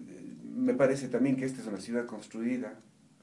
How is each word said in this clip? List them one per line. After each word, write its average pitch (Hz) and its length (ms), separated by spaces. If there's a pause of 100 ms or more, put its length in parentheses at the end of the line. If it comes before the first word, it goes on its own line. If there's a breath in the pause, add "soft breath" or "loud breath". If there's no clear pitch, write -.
(440)
me 120 300
parece 135 360
también 127 280
que 131 80
esta 131 160
es 110 60
una 101 120
ciudad 117 260
construida 113 720 (440)